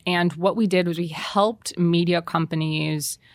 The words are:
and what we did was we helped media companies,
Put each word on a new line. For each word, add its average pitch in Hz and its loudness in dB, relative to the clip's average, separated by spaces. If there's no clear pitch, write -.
and 175 2
what 175 0
we 220 2
did 180 2
was 170 -4
we 175 -2
helped 202 -2
media 170 2
companies, 156 -2